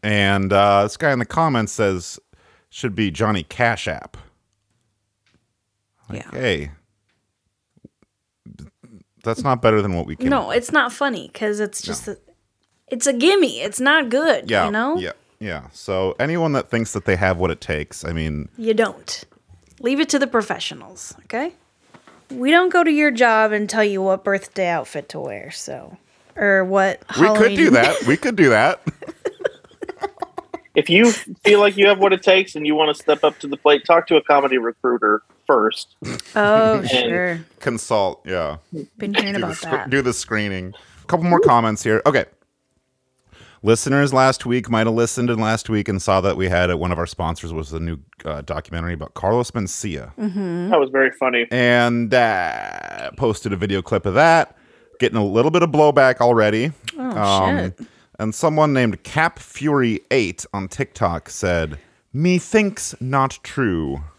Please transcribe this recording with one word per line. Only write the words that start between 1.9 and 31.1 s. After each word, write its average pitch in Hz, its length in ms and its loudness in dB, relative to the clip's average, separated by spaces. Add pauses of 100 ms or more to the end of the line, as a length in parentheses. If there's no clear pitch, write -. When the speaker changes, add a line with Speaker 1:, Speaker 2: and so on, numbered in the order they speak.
Speaker 1:
"Should 107 260 -8
be 101 160 -2
Johnny 104 320 -2
Cash - 460 -4
App." - 260 -12 (1900)
Like, - 220 -12
Speaker 2:
Yeah. - 80 -12
Speaker 1:
hey, 78 320 -4 (2500)
that's 113 200 -6
not 127 180 -2
better 110 200 4
than 98 140 -2
what 85 100 -4
we 80 100 -10
came 262 140 -4
Speaker 2:
No, 262 140 0
Speaker 1:
up - 60 -8
with. 214 80 -2
Speaker 2:
it's 240 140 -4
not 262 220 0
funny 247 400 -6
'cause 208 260 -6
it's 202 260 -6
Speaker 1:
No. 190 60 -10
Speaker 2:
just - 160 -10
a, 208 100 -12 (720)
it's 254 200 -4
a 277 60 0
gimme. 269 480 2
It's 208 180 -8
not 277 300 2
good, 262 400 0
Speaker 1:
Yeah, 98 160 2
Speaker 2:
you 78 60 -2
know? 269 260 -2
Speaker 1:
yeah, 87 140 -6 (280)
yeah. 80 240 -10 (100)
So 95 460 -2
anyone 160 340 0
that - 160 -2
thinks 113 240 -4
that 98 120 -6
they 98 100 2
have 92 220 0
what 87 140 -2
it - 100 -8
takes, - 440 -8
I 82 80 -6
mean 78 440 -6
Speaker 2:
You 226 160 -2
don't. - 500 -4 (560)
Leave 262 200 -2
it 302 100 -2
to 277 100 0
the 262 80 2
professionals, 185 880 -6 (100)
okay? 285 280 -8 (800)
We 254 200 -2
don't 359 200 4
go 349 120 4
to 320 80 2
your 294 200 2
job 220 400 4
and 208 180 -2
tell 220 140 0
you 196 180 0
what 190 220 0
birthday 196 460 -2
outfit 151 400 -6
to 156 100 -12
wear, 139 320 -12
so, - 460 -14 (380)
or 196 280 2
what 190 380 0 (180)
Speaker 1:
We 180 80 6
could 214 280 4
do 320 160 4
Speaker 2:
Halloween - 20 6
Speaker 1:
that. 123 340 2
We 143 100 2
could 240 180 -2
do 165 140 6
that. 120 360 4
<laughs> 160 60 -4 (1800)
Speaker 3:
If 147 140 0
you 214 240 6 (320)